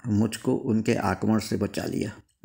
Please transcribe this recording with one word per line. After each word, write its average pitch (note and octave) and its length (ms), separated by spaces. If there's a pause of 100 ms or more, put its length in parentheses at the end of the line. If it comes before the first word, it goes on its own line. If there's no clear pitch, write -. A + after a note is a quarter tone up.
मुझको A2 480
उनके A2+ 400
आक्रमण G#2 440
से G#2+ 180
बचा G2 280
लिया, F#2+ 380 (220)